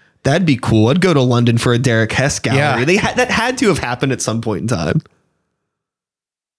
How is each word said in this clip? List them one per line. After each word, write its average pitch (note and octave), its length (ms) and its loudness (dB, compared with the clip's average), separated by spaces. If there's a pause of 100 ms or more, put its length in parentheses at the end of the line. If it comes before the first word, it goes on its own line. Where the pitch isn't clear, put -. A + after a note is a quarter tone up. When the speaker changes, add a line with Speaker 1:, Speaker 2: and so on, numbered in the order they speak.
(220)
Speaker 1:
that'd E3 240 0
be C#3+ 100 2
cool. A2 320 2
I'd D#3+ 140 2
go F#3 120 2
to C#3+ 60 4
London A#2+ 380 2
for B2 160 0
a A#2+ 40 2
Derek A2+ 340 0
Hess C#3 260 -2
gallery. C3+ 200 -2 (220)
Speaker 2:
Yeah. B2 40 0
Speaker 1:
They F3 120 2
ha-, - 200 -2
that B3 140 0
had A#3+ 280 -2
to A#3 100 0
have E3 100 0
happened B2+ 340 -4
at A#2+ 100 -6
some A2+ 180 -2
point A2 220 -4
in G#2+ 60 -4
time. G#2 340 -2 (1600)